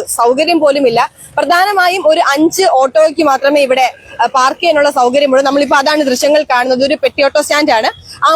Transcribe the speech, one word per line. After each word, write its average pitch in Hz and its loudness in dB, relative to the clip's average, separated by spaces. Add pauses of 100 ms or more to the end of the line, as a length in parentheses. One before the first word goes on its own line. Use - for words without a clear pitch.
(160)
സൗകര്യം 277 0
പോലും 285 0
ഇല്ല. 226 0 (380)
പ്രധാനമായും 359 -2
ഒരു 330 2 (100)
അഞ്ച് 320 0 (160)
ഓട്ടോയ്ക്ക് 311 0
മാത്രമേ 277 0
ഇവിടെ, 254 0 (340)
ആ, 233 2 (100)
പാർക്ക് 262 0
ചെയ്യാനുള്ള 294 0
സൗകര്യമുള്ളൂ. 262 2
നമ്മളിപ്പോ 285 2
അതാണ് 302 0
ദൃശ്യങ്ങൾ 285 0
കാണുന്നത്. 254 0
ഒരു 302 -2
പെട്ടി 269 -2
ഓട്ടോ 294 0
സ്റ്റാൻഡാണ്. 294 0 (380)
ആ - 4